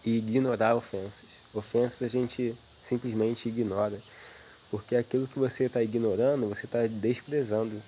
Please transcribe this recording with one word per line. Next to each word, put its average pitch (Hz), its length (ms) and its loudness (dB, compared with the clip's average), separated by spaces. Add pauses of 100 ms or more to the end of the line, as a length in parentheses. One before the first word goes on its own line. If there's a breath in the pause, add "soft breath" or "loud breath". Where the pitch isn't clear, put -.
e 117 140 2
ignorar 113 580 4
ofensas. 101 540 -6 (240)
Ofensas 120 480 0
a 123 60 -2
gente 123 480 -2 (280)
simplesmente 117 680 0
ignora, 104 480 0 (720 loud breath)
porque 107 240 -2
aquilo 127 320 2
que 139 120 -8
você 127 300 2
tá 120 120 0
ignorando, 113 680 2
você - 180 -6
tá 120 200 0
desprezando 113 1000 -2